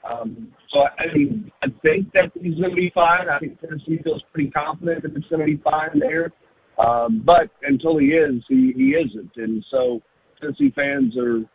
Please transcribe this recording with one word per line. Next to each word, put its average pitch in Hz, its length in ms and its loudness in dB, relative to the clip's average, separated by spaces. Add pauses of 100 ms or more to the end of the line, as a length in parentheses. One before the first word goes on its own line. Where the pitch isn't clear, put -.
um, 113 460 -12 (200)
so, 143 160 4 (140)
I - 140 -6
mean, 139 360 0 (120)
I - 60 -2 (140)
think 175 300 2
that 185 300 2
he's 170 180 -4
gonna 180 160 -2
be 180 140 0
fine. 175 400 2
I 143 100 -2
think - 220 -10
Tennessee 160 420 -6
feels 151 180 -4 (120)
pretty 147 160 -2
confident 160 540 -4
that 151 120 -10
it's 165 120 -10
gonna 156 180 -2
be 151 120 0
fine 156 420 0
there. 165 340 -2 (440)
Um, 117 460 0
but 165 260 6 (120)
until 151 360 0
he 143 160 4
is, 143 360 2
he, 131 240 4
he 131 220 2
isn't. 107 420 -4
And 113 320 -6
so 127 320 -2 (400)
Tennessee 143 300 0
fans 139 460 -2
are 120 380 -2